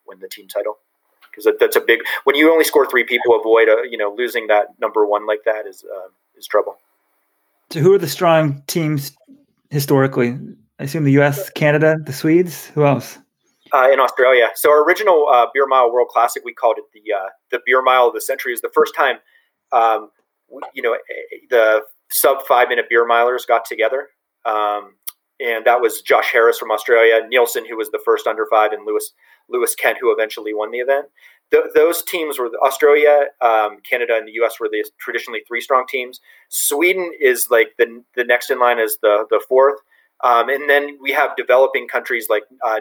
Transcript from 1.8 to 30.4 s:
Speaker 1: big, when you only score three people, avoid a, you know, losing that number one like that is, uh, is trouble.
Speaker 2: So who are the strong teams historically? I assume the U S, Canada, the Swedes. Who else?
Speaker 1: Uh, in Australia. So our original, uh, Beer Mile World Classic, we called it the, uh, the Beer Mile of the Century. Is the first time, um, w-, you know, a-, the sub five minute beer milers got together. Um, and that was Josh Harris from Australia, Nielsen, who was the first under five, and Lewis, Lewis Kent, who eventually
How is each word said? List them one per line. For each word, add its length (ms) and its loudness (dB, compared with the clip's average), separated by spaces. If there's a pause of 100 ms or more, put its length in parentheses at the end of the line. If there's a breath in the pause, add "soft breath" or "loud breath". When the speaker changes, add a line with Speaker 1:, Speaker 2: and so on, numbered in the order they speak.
Speaker 1:
big, 200 0 (240 loud breath)
when 100 2
you 160 4
only 140 2
score 200 2
three 200 -2
people, 340 0
avoid 300 4
a, 200 2
you 80 -10
know, 180 -6
losing 320 -6
that 200 2 (120)
number 260 0
one 200 -2
like 200 -4
that 200 -4
is, 200 -20
uh, 240 -16 (260)
is 100 -20
trouble. 320 -4 (920)
Speaker 2:
So 100 -6
who 140 6
are 40 6
the 120 -4
strong 580 0
teams 480 -4 (540)
historically? 680 0 (420)
I 40 -10
assume 220 -4
the 80 4
U 100 6
S, 260 -2
Canada, 560 2
the 60 -10
Swedes. 560 0
Who 160 -2
else? 340 -2 (560)
Speaker 1:
Uh, 160 4
in 120 2
Australia. 540 4
So 140 0
our 140 4
original, 460 2
uh, 240 4
Beer 120 0
Mile 240 2
World 200 0
Classic, 340 -2
we 100 -14
called 240 0
it 140 -12
the, 220 -8
uh, 160 -6 (220)
the 140 -4
Beer 160 2
Mile 260 4
of 60 0
the 60 -10
Century. 320 -6
Is 80 -8
the 140 -10
first 200 0
time, 260 -2 (520)
um, 400 0 (380)
w-, 240 -18
you 80 -14
know, 140 -2
a-, 540 -16
the 320 2 (280)
sub 360 0
five 220 2
minute 220 -4
beer 180 2
milers 400 0
got 160 0
together. 460 -4 (340)
Um, 520 -6 (440)
and 240 -6
that 160 4
was 220 -2
Josh 320 0
Harris 260 4
from 100 -8
Australia, 560 2
Nielsen, 400 0
who 120 -10
was 140 -8
the 120 -6
first 240 -2
under 180 -4
five, 280 0
and 120 -10
Lewis, 280 -6 (340 soft breath)
Lewis 260 -4
Kent, 280 -2
who 100 2
eventually 420 -6